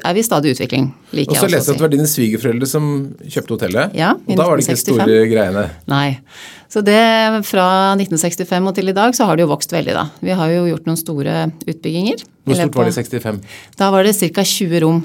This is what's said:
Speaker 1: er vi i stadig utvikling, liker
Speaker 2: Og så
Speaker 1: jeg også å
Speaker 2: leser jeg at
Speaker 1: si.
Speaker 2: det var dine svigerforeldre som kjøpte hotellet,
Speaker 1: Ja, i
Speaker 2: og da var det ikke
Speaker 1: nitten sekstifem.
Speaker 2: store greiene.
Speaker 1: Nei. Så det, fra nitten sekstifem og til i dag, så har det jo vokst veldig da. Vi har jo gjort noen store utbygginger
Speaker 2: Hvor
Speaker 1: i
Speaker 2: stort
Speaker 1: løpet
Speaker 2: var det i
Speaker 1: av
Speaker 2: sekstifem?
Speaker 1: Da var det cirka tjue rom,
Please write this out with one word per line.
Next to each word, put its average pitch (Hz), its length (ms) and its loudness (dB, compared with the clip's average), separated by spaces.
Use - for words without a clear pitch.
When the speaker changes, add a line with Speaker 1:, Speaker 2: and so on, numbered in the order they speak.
Speaker 1:
er 175 100 0
vi 208 80 0
i 226 40 -2
stadig 151 280 2
utvikling, 131 360 -2
liker 151 180 0
Speaker 2:
Og - 20 0
så - 120 2
Speaker 1:
jeg - 20 0
også - 0 -
å 165 60 0
Speaker 2:
leser - 20 4
jeg - 20 0
at 135 60 -2
Speaker 1:
si. 143 80 2
Speaker 2:
det 151 120 -2
var 151 100 2
dine 151 140 0
svigerforeldre 117 580 0
som 151 200 -2
kjøpte - 300 -6
hotellet, 110 400 -2
Speaker 1:
Ja, 170 180 2
i - 200 -6
Speaker 2:
og 185 40 2
da 165 80 4
var 160 100 2
det 135 100 0
ikke 165 80 0
Speaker 1:
nitten - 40 -2
sekstifem. 117 280 2
Speaker 2:
store 110 240 4
greiene. 101 320 0
Speaker 1:
Nei. 143 180 0
Så 214 140 -2
det, 208 140 4
fra 190 180 2
nitten 190 220 -2
sekstifem 180 480 -2
og 185 80 -4
til 196 120 -2
i 190 60 0
dag, 208 220 2
så 262 100 2
har 170 80 2
det 165 80 4
jo 165 80 2
vokst 147 240 -4
veldig 147 220 -2
da. 82 80 -2
Vi 180 80 -2
har 170 220 0
jo 175 160 0
gjort 160 180 -4
noen 165 140 -2
store 156 320 -4
utbygginger 170 540 -4
Speaker 2:
Hvor 139 100 0
Speaker 1:
i - 0 -
Speaker 2:
stort 180 60 0
Speaker 1:
løpet 160 160 -2
Speaker 2:
var 123 80 4
det - 80 0
i - 20 -2
Speaker 1:
av - 60 -4
Speaker 2:
sekstifem? 110 400 -6
Speaker 1:
Da 196 140 2
var 190 160 4
det 214 80 2
cirka 190 300 0
tjue 170 380 0
rom, 165 220 4